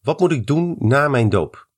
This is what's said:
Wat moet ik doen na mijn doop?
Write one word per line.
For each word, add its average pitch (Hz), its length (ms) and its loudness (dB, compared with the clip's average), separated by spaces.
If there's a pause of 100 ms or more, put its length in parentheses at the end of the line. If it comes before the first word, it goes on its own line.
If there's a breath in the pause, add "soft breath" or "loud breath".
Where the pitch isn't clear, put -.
Wat 151 200 -4
moet 175 120 2
ik 120 140 -4
doen 170 320 -2
na 139 300 2
mijn 117 200 2
doop? - 500 -4